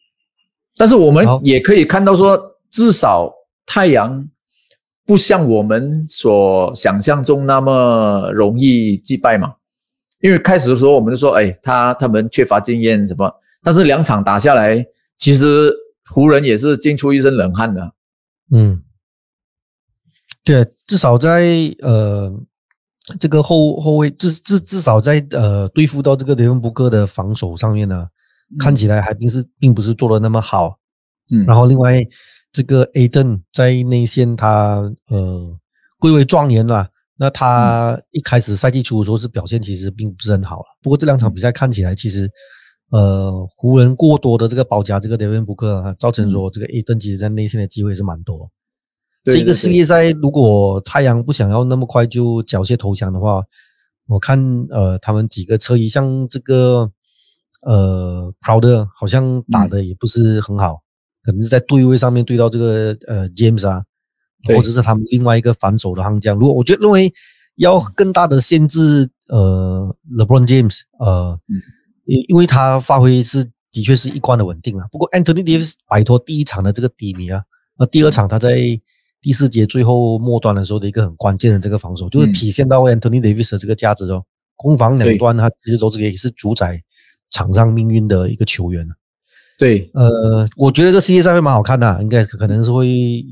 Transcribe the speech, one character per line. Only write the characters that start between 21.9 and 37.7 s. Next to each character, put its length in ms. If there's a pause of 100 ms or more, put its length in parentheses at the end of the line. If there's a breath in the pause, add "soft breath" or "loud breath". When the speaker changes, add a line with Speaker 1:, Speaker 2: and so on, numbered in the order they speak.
Speaker 2:
这 100
个 120
后-， 380
后 160
卫， 160
至-， 220
至-， 260
至 220
少 180
在， 320
呃， 380
对 180
付 140
到 140
这 100
个 100
Devin 240
Booker 300
的 180
防 260
守 220
上 160
面 160
呢， 200 (440)
Speaker 1:
嗯。 80
Speaker 2:
看 160
起 120
来 140
还 120
并 160
是， 160 (120)
并 160
不 80
是 120
做 160
得 100
那 80
么 140
好。 380 (540)
Speaker 1:
嗯。 120
Speaker 2:
然 100
后 100
另 140
外， 240 (480 soft breath)
这 120
个 280
Ayton 500 (120)
在 180 (120)
内 220
线 300
他， 560 (160)
呃， 500 (400)
归 140
为 140
状 260
元 160
啦。 220 (320)
那 80
他 640